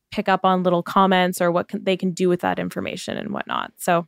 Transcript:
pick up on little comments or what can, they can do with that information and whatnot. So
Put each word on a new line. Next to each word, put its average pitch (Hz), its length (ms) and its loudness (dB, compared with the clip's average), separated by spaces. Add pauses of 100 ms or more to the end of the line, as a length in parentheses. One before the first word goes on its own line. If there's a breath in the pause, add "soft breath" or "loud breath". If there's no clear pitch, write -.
(120)
pick 202 180 -4
up 190 160 2
on 185 180 4
little 175 180 2
comments 185 600 2
or 175 100 2
what 175 160 0
can, - 160 -8
they 190 140 0
can 185 140 -2
do 180 180 0
with 175 100 0
that 185 180 -2
information 180 600 -8
and - 160 -8
whatnot. - 440 -6
So 170 300 0